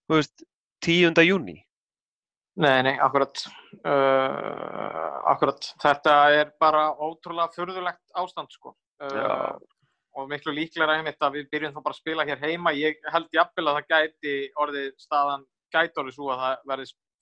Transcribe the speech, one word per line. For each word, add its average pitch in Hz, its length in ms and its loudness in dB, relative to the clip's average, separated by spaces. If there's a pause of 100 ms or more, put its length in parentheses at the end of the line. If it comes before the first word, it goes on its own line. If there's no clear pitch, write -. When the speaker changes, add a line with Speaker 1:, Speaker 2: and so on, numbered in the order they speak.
Speaker 1:
þú 160 160 2
veist, - 260 -2 (380)
tíunda 170 420 6
júní? 160 320 0 (1000)
Speaker 2:
Nei, 135 260 4
nei, 135 160 2
akkurat. 135 400 0 (720)
Eh, 110 1160 -4
akkurat. - 520 0
Þetta 147 380 4 (160)
er 151 260 2
bara 156 340 4
ótrúlega 165 640 -6
furðulegt 180 480 -8 (100)
ástand, 180 380 -8
sko. - 240 -20 (220)
Eh, 139 120 -12
Speaker 1:
Já. - 500 -4 (560)
Speaker 2:
og 135 140 -10
miklu 147 240 -8
líklegra 156 460 -2
einmitt 156 220 -8
að 143 160 0
við 147 140 -10
byrjum 151 240 -6
þá 143 80 -14
bara 139 120 -4
að - 60 -20
spila 160 260 -4
hér 139 160 -6
heima. 165 300 -2
Ég 151 320 -2
held 160 260 -2
jafnvel 160 380 0
að 147 100 2
það 147 100 -8
gæti 156 440 0 (240)
orðið 143 400 -4
staðan, 143 480 -2 (280)
gæti 165 280 -2
orðið 131 140 -8
svo 139 160 -6
að 127 100 -4
það 131 160 -2 (100)
verði 135 220 -6
s-, - 80 -20 (260)